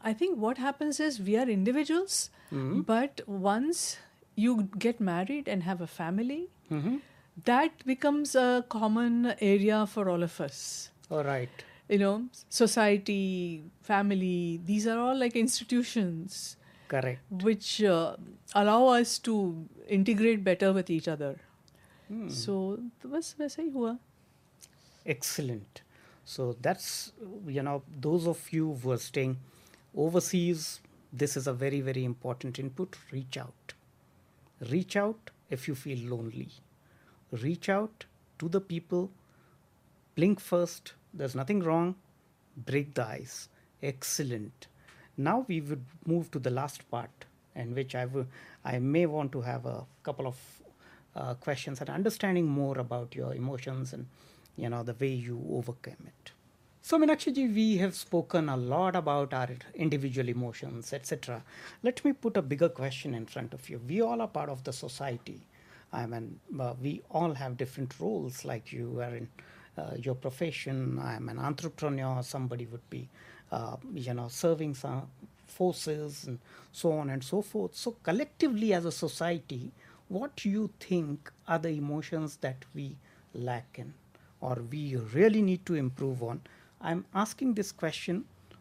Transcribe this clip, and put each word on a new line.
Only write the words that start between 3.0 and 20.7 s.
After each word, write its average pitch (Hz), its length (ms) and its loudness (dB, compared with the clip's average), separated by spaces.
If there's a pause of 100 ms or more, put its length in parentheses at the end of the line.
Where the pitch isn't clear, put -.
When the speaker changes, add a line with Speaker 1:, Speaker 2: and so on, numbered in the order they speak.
Speaker 1:
once 208 680 0 (380)
you 220 280 4 (140)
get 233 220 0
married 196 480 0
and 185 160 0
have 180 180 -2
a 165 60 -6
family, 240 640 -2 (220)
Speaker 2:
Mm-hmm. 156 260 0 (480)
Speaker 1:
that 277 400 4
becomes 285 500 2
a 247 340 6
common 233 720 4
area 208 460 6
for 202 220 0
all 175 140 4
of 165 180 -4
us. - 500 -8 (180)
Speaker 2:
All 151 140 0
right. 131 400 -2 (260)
Speaker 1:
You 208 100 6
know, 202 260 2 (240)
society, 196 1120 4 (180)
family, 185 840 2
these 208 220 2
are 226 120 2
all 254 180 2
like 247 180 2
institutions 226 1200 0 (300)
Speaker 2:
Correct. 127 320 0 (220)
Speaker 1:
which, 214 420 2
uh, 165 320 6 (380)
allow 214 340 8
us 240 320 6
to 185 460 0 (220)
integrate 208 560 6
better 190 300 6